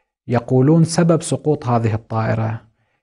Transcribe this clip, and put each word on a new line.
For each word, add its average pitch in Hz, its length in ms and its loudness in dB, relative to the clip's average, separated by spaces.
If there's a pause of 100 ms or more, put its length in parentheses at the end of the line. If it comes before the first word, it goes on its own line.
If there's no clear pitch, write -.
(280)
يقولون 131 560 2
سبب 170 380 2
سقوط 143 460 -4
هذه 117 260 0
الطائرة، 113 680 -4 (420)